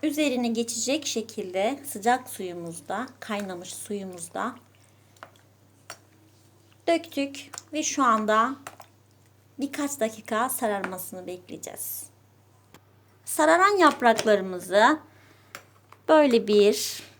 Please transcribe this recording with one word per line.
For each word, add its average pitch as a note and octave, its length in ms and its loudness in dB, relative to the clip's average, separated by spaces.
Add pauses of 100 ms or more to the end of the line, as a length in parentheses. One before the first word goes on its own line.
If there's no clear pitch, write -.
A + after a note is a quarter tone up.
Üzerine C#4+ 420 0
geçecek A#3 580 -2
şekilde G#3+ 800 -4
sıcak A#3+ 440 -2
suyumuzda, F3 800 -10 (120)
kaynamış F#3+ 540 -10
suyumuzda F#3+ 800 -10 (2250)
döktük D4 640 -4 (220)
ve D4+ 100 -4
şu D4 200 0
anda A3 520 2 (1040)
birkaç C#4 400 -6
dakika A3 500 -4
sararmasını F#3+ 800 -6
bekleyeceğiz. - 760 -12 (1200)
Sararan F4 520 4
yapraklarımızı G#3+ 1200 4 (1080)
böyle C4+ 400 6
bir G#3 560 4 (160)